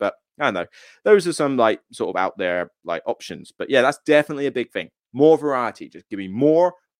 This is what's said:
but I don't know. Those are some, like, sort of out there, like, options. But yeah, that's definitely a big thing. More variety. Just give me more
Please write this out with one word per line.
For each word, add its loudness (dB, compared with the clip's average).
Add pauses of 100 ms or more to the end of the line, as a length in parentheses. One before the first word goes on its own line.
but -2 (260)
I 0
don't 0
know. -4 (380)
Those 4
are -2
some, -2
like, 2 (100)
sort -6
of -2
out -2
there, -4 (100)
like, -8
options. -10
But -10
yeah, 2
that's 0
definitely 0
a -2
big -6
thing. -8 (220)
More 4
variety. -6
Just -20
give -8
me -8
more 2 (260)